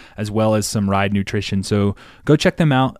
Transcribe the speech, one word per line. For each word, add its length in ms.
as 160
well 220
as 140
some 200
ride 240
nutrition. 520
So 320
go 100
check 220
them 140
out, 280